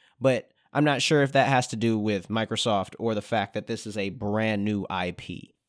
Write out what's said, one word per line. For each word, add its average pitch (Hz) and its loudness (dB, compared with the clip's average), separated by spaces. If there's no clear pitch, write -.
But 123 0
I'm 147 2
not 143 2
sure 147 4
if 135 0
that 135 4
has 131 4
to 117 -8
do 113 2
with 104 -2
Microsoft 107 0
or 113 -2
the 104 -2
fact 104 -2
that 104 -6
this 113 -6
is 104 -8
a 98 -2
brand 107 0
new 104 0
I 90 -2
P. - -14